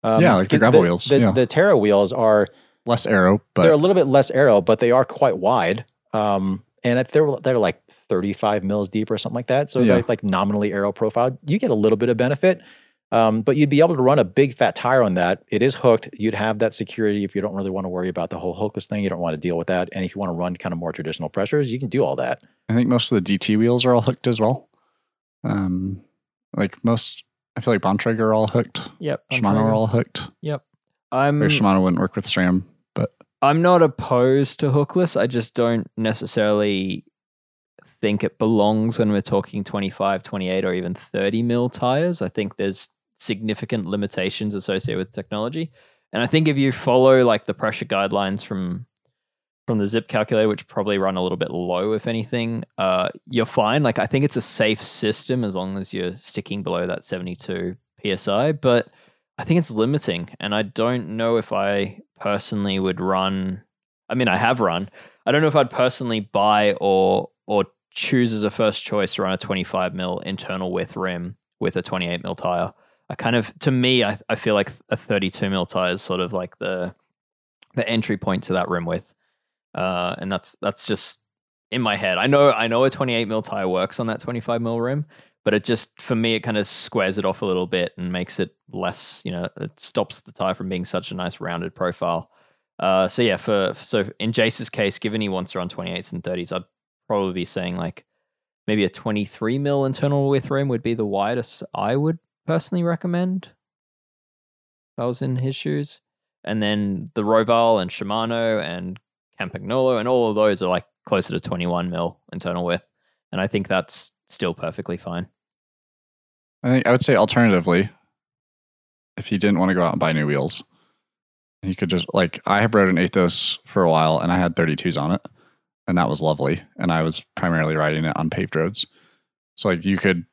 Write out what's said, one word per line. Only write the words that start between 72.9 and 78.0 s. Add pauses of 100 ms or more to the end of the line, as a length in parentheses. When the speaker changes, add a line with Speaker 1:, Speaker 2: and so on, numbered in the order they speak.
Speaker 3:
I
kind
of,
to
me,
I, (100)
I
feel
like (180)
a
thirty-two
mil
tire
is
sort
of,
like,
the, (800)
the
entry